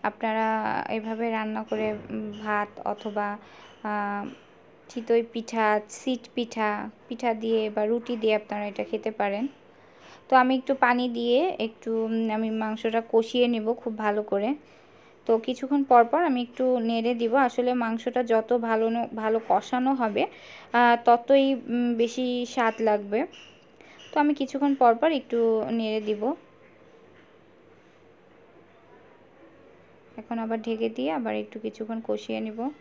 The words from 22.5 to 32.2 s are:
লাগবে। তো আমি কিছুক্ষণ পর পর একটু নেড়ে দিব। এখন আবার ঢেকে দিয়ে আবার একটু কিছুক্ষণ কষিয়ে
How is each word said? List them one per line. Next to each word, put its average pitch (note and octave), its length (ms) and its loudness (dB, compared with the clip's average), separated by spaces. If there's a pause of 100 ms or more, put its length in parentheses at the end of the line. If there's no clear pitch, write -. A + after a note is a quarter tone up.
লাগবে। G#3+ 460 0 (840)
তো D4+ 80 0
আমি D4 140 4
কিছুক্ষণ C#4 400 0
পর A#3+ 200 6
পর D4+ 180 2
একটু A3+ 580 0
নেড়ে A3 300 -2
দিব। G#3+ 320 -2 (3750)
এখন A3+ 220 -8
আবার A3+ 240 -4
ঢেকে A3+ 260 -2
দিয়ে B3+ 240 -4
আবার A3+ 220 -4
একটু G#3+ 260 -8
কিছুক্ষণ A3 460 -8
কষিয়ে G#3+ 340 -4